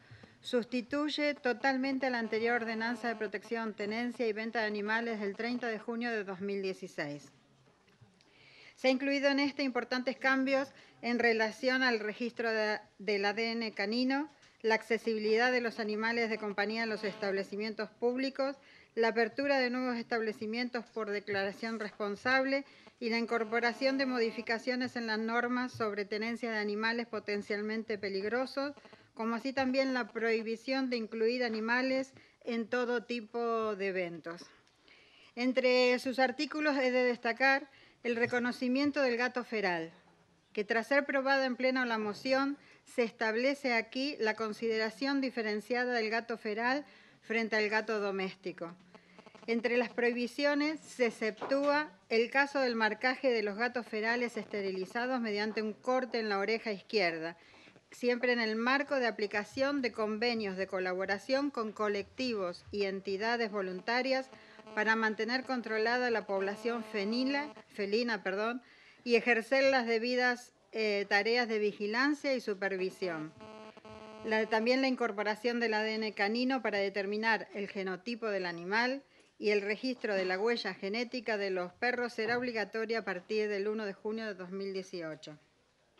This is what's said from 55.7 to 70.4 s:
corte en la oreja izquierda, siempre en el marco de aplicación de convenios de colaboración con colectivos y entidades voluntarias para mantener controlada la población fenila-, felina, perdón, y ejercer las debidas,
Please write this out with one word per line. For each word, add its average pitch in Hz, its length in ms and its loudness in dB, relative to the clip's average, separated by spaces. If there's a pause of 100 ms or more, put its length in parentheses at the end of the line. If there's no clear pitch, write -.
corte 254 480 -2
en 220 80 -2
la 202 100 2
oreja 220 320 0
izquierda, 175 640 0 (540)
siempre 247 420 2
en 240 80 2
el 220 140 2
marco 269 420 2
de 247 120 2
aplicación 220 760 0
de 240 80 0
convenios 214 640 -2
de 185 120 -2
colaboración 196 800 0
con 220 220 -4
colectivos 202 1000 -2
y 202 140 -2
entidades 202 640 -2
voluntarias 233 800 -2 (460)
para 214 180 4
mantener 220 480 0
controlada 233 680 0
la 214 140 0
población 208 600 -2
fenila-, 254 680 -2 (160)
felina, 214 540 0
perdón, 214 400 -2 (400)
y 240 140 6
ejercer 240 480 4
las 269 220 6
debidas, 240 640 2 (200)